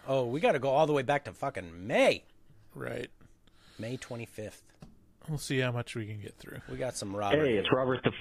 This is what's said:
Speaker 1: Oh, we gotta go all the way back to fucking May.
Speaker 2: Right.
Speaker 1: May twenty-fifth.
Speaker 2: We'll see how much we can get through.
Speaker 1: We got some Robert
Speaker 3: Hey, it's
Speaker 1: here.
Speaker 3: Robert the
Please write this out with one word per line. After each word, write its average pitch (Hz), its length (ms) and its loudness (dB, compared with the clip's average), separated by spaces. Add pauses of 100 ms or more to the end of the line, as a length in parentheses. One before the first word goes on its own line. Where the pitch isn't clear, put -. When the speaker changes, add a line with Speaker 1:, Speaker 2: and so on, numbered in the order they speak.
Speaker 1:
Oh, 135 160 2
we 123 160 -2
gotta 185 180 4
go 131 120 0
all 147 160 6
the 151 80 2
way 139 80 4
back 143 220 2
to 101 80 -8
fucking 92 540 -8
May. 180 380 4 (500)
Speaker 2:
Right. 120 360 -8 (680)
Speaker 1:
May 117 200 -8
twenty-fifth. 113 640 -10 (680)
Speaker 2:
We'll 156 100 -4
see 139 200 -2
how 127 140 0
much 120 220 -6
we 110 120 -6
can 107 140 -10
get - 180 -14
through. - 200 -14 (120)
Speaker 1:
We 127 60 -8
got 127 200 -4
some 98 180 -6
Robert 104 300 4
Speaker 3:
Hey, 127 100 4
it's 98 140 2
Speaker 1:
here. 127 100 6
Speaker 3:
Robert 127 260 0
the 113 160 4